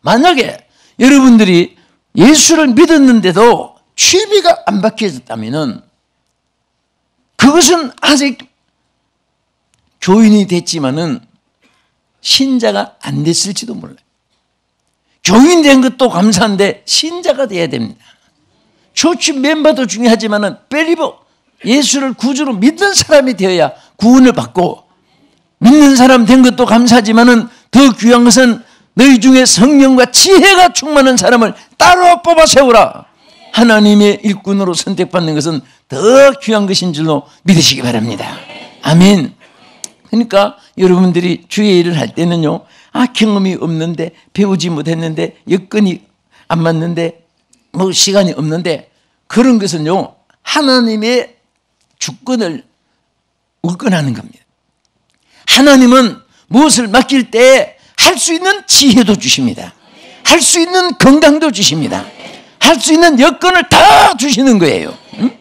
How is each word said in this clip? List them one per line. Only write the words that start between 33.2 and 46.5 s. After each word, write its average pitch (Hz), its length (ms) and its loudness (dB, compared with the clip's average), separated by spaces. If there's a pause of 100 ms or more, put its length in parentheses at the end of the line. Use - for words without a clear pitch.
하나님의 208 680 2
일꾼으로 196 500 -4
선택받는 175 640 -6
것은 151 260 -6 (260)
더 254 440 4 (100)
귀한 214 260 -2
것인 185 260 -4
줄로 147 320 -4 (180)
믿으시기 160 380 0
바랍니다. 117 560 -8 (440)
아멘. 175 540 2 (760)
그러니까 208 480 -2 (200)
여러분들이 180 680 0
주의 202 320 0
일을 170 180 -2
할 131 160 -6
때는요, 165 520 -4 (260)
아, 247 160 -2
경험이 202 520 -2
없는데, 165 520 -6 (220)
배우지 190 360 -2
못했는데, 165 680 -6 (120)
여건이 190 540 -4 (440)
안 170 140 -4